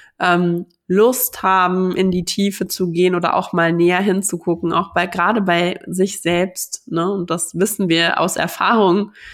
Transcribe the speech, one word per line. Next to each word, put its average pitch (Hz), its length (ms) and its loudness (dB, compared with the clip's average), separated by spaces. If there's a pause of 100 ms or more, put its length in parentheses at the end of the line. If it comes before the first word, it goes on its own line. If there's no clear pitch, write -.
(180)
ähm, 175 480 2 (220)
Lust 226 560 2
haben, 185 500 2
in 190 160 2
die 180 140 0
Tiefe 196 420 -2
zu 185 240 -4
gehen 180 240 2
oder 175 220 0
auch - 160 -4
mal 165 200 2
näher 175 280 2
hinzugucken, 180 720 -2
auch 170 200 -2
bei, 175 140 0
gerade 190 340 0
bei 180 460 0
sich 190 340 -2
selbst, - 720 -4
ne? 170 200 -2
Und 185 200 -4
das - 240 -6
wissen 190 340 -2
wir 165 320 2
aus 180 160 -2
Erfahrung, 202 760 0 (220)